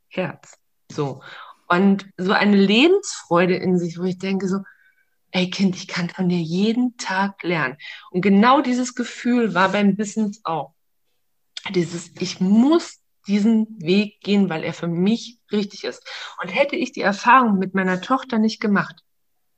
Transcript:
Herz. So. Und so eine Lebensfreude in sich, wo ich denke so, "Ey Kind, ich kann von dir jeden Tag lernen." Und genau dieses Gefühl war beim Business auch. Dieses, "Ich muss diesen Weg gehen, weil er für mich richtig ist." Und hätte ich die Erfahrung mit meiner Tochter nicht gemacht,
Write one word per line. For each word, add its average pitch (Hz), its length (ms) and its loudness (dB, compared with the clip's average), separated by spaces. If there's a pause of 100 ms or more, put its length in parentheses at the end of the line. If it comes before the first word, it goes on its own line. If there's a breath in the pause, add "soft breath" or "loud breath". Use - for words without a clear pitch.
Herz. - 480 -10 (340)
So. 139 300 -8 (460 loud breath)
Und 196 500 2
so 185 160 0
eine 202 240 4
Lebensfreude 196 1000 2
in 185 220 0
sich, 170 200 -4
wo 175 60 -8
ich 180 140 -4
denke 190 300 -4
so, 196 120 -2 (720 soft breath)
"Ey 185 180 -2
Kind, 185 280 0
ich - 100 -14
kann 175 220 -6
von 185 180 -4
dir 180 120 0
jeden 214 580 -2
Tag 196 460 -4
lernen." 151 340 -4 (340 loud breath)
Und 185 100 -2
genau 220 400 6
dieses 247 340 -2
Gefühl 240 580 -2
war 185 180 2
beim 202 240 2
Business 208 480 -4
auch. 151 300 -6 (960)
Dieses, 170 500 -4
"Ich - 220 -6
muss 240 580 4 (280)
diesen 214 540 2
Weg 196 400 0
gehen, 196 280 2
weil 160 140 -6
er 165 100 -6
für - 140 -8
mich 185 520 -2 (120)
richtig 202 340 -6
ist." - 180 -10 (380 loud breath)
Und 170 80 -12
hätte 269 260 -2
ich - 160 -4
die - 100 -10
Erfahrung 220 560 4
mit 190 160 -2
meiner 185 280 0
Tochter 262 380 -2
nicht 220 200 0
gemacht, 196 440 -2 (540)